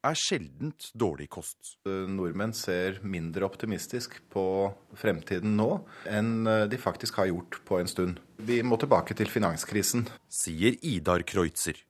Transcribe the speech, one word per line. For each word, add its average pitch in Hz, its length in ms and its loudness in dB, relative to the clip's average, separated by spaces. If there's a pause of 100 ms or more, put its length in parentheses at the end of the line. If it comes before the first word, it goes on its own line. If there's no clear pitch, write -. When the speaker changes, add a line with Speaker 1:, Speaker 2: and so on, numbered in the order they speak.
Speaker 1:
er 156 120 2
sjeldent 143 760 -4
dårlig 78 400 0
kost. - 420 -12 (100)
Speaker 2:
Nordmenn 95 680 -2
ser 95 460 -2
mindre 92 440 -2
optimistisk - 760 -6 (120)
på 95 140 0 (500)
fremtiden 101 640 0
nå 110 120 4 (380)
enn, 113 380 2
eh, 110 240 4
de 120 100 -2
faktisk - 400 -2
har 95 120 4
gjort - 340 -6
på 92 140 2
en 87 100 -2
stund. 90 300 0 (180)
Vi 113 240 0
må 117 180 4
tilbake 120 360 4
til 104 100 2
finanskrisen. 104 800 0 (220)
Speaker 1:
Sier 87 540 2
Idar 90 440 2
Kreutzer. 85 500 0 (140)